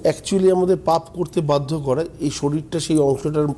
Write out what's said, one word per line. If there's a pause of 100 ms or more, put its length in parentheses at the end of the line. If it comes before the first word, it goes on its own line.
actually
আমাদের
পাপ (100)
করতে
বাধ্য
করায়, (120)
এই
শরীরটা
সেই
অংশটার (100)